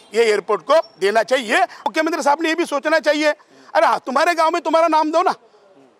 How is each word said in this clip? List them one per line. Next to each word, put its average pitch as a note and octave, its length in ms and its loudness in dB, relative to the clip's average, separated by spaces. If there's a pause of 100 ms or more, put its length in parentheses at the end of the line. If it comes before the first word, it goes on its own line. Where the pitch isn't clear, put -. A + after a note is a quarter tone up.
(140)
ये A3 100 2
एयरपोर्ट G#3 380 -2
को C4 120 0 (260)
देना G3+ 240 0
चाहिए। B3+ 380 0
मुख्यमंत्री D#4+ 600 -4
साहब C#4+ 200 0
ने E4 80 -2
ये D#4+ 60 -2
भी E4+ 100 -2
सोचना D#4+ 340 -2
चाहिए। D4 300 0 (440)
अरे D#4+ 120 2
हाँ, - 200 0
तुम्हारे D#4 300 0
गांव D#4+ 160 0
में F4 100 -2
तुम्हारा E4 260 2
नाम D#4 240 0
दो E4 100 0
ना, - 140 0 (640)